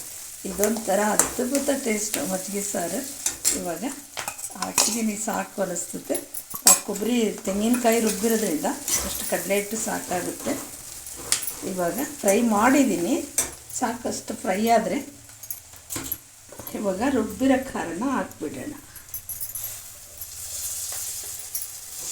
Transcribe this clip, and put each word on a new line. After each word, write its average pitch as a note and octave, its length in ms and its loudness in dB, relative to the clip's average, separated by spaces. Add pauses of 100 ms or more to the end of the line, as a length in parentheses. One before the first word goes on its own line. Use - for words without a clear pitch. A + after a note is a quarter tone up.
(480)
ಇದೊಂಥರ G3+ 520 2
ಅದ್ಭುತ B3 720 2 (140)
ಟೇಸ್ಟ್ G#3+ 340 0 (120)
ಮಜ್ಜಿಗೆ F#3+ 320 -2
ಸಾರು. F3+ 360 -2 (600)
ಇವಾಗ F3+ 260 -4 (720)
ಹಾಕಿದ್ದೀನಿ G#3 600 0
ಸಾಕು G3 460 -2
ಅನಿಸ್ತದೆ. - 680 -4 (420)
ಆ - 20 12
ಕೊಬ್ಬರಿ G#3+ 720 2
ತೆಂಗಿನಕಾಯಿ A3+ 560 4
ರುಬ್ಬಿರೋದ್ರಿಂದ G#3 640 2 (400)
ಅಷ್ಟು - 260 -4
ಕಡಲೆ F3+ 240 0
ಹಿಟ್ಟು G3+ 220 0
ಸಾಕಾಗುತ್ತೆ. - 760 -2 (1160)
ಇವಾಗ F3+ 300 0 (220)
ಫ್ರೈ G#3 220 6
ಮಾಡಿದ್ದೀನಿ, A3+ 840 6 (540)
ಸಾಕಷ್ಟು A#3 560 -2
ಫ್ರೈ G#3+ 340 2
ಆದರೆ A3 480 4 (1600)
ಇವಾಗ G3 360 0
ರುಬ್ಬಿರೋ B3+ 600 4
ಖಾರನ E3+ 320 -4
ಹಾಕ್ಬಿಡೋಣ. C4+ 680 -2 (3500)